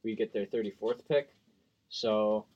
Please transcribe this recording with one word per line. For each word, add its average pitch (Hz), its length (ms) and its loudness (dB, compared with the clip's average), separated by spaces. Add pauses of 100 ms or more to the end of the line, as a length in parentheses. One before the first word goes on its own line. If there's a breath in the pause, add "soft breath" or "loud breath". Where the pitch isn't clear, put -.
we 113 100 -4
get 107 180 -4
their 101 140 -2
thirty-fourth 110 640 -4
pick. 143 260 0 (560)
So, 107 640 0